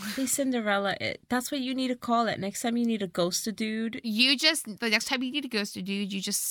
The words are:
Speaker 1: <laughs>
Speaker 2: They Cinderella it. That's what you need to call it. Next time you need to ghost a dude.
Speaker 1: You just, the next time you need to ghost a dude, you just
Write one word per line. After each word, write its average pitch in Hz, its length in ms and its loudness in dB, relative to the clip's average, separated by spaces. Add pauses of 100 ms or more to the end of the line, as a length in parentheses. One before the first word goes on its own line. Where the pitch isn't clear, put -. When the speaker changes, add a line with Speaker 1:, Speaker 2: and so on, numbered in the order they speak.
Speaker 1:
<laughs> 208 120 -6
Speaker 2:
They 269 80 0
Cinderella 214 720 2
it. - 300 -4
That's 254 200 0
what 285 120 -2
you 254 120 -2
need 262 160 0
to 247 60 0
call 233 320 2
it. - 140 -2
Next 196 200 -4
time 233 140 0
you 240 100 2
need 226 140 2
to 196 80 -2
ghost 175 400 0
a 214 60 -4
dude. 220 500 -4
Speaker 1:
You 247 340 4
just, 311 420 0
the 233 100 0
next 220 160 2
time 262 180 0
you 254 80 -4
need 285 120 -4
to 277 60 -6
ghost 208 280 -2
a 196 40 -6
dude, 196 300 -2
you 190 80 -4
just 196 320 -2